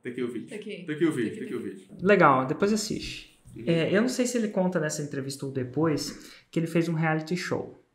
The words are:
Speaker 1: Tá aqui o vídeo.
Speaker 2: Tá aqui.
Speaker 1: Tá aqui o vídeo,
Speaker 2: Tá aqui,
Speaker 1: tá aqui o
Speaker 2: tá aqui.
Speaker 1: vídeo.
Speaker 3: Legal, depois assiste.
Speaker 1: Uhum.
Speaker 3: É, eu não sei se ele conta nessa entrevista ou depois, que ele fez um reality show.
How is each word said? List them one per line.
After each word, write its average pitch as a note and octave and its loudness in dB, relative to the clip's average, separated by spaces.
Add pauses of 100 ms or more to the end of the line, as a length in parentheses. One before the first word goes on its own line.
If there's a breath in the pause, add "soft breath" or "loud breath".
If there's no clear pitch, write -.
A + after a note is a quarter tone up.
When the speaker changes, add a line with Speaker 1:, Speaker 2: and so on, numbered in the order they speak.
Speaker 1:
Tá B2+ -10
aqui B2 -6
o A#2 -4
vídeo. A2 -10
Speaker 2:
Tá A3+ -12
aqui. G3+ -12
Speaker 1:
Tá D#3 -6
aqui D3+ 2
o D#3 4
vídeo, B2 0
Speaker 2:
Tá - -8
aqui, - -12
Speaker 1:
tá C3 -8
aqui B2+ -8
o A2+ -6
Speaker 2:
tá G#2+ -8
aqui. G2 -10
Speaker 1:
vídeo. - -20
Speaker 3:
Legal, D#3 8
depois G3 2
assiste. - -6 (160)
Speaker 1:
Uhum. - -12
Speaker 3:
É, E3 2
eu G3+ 6
não B3+ 2
sei B3+ 0
se B3 -4
ele A3+ 0
conta F3+ 0
nessa D3+ -2
entrevista C#3 -6
ou C3+ -6
depois, C#3 -2 (180 loud breath)
que - -2
ele E3 0
fez D#3+ 0
um E3+ 0
reality D#3+ 0
show. - -6 (160)